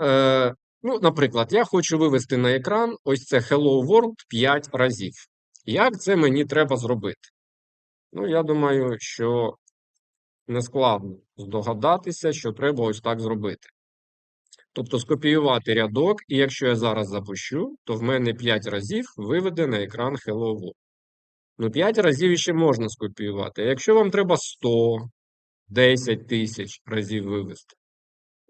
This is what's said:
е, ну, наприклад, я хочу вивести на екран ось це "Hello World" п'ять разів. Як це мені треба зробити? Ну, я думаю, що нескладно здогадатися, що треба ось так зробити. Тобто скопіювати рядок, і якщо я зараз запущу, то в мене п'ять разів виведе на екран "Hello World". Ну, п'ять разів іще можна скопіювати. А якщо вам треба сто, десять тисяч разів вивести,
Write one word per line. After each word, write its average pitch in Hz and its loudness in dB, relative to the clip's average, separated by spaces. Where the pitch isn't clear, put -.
е, 131 4
ну, 240 -2
наприклад, 143 0
я 226 4
хочу 165 0
вивести 139 2
на 123 2
екран 214 -2
ось 135 -2
це 131 0
"Hello 135 2
World" 220 4
п'ять 135 0
разів. 107 0
Як 196 0
це 196 0
мені 147 2
треба 147 2
зробити? 113 -4
Ну, - -6
я 160 2
думаю, 139 0
що 117 -2
нескладно 120 0
здогадатися, 117 -2
що 117 -6
треба 135 -2
ось 107 -4
так 117 -4
зробити. 110 -6
Тобто 123 -4
скопіювати 143 0
рядок, 117 0
і 139 -2
якщо 135 0
я 120 4
зараз 110 -2
запущу, 104 -8
то - -6
в 113 -6
мене 123 0
п'ять 113 -2
разів 104 -6
виведе 165 -2
на 107 -2
екран 120 -6
"Hello 113 -4
World". 92 -12
Ну, 113 -2
п'ять 208 0
разів 180 4
іще 175 0
можна 135 2
скопіювати. 101 -6
А 107 0
якщо 135 2
вам 208 4
треба 180 2
сто, 117 0
десять 127 2
тисяч 110 -6
разів 107 -4
вивести, 98 -8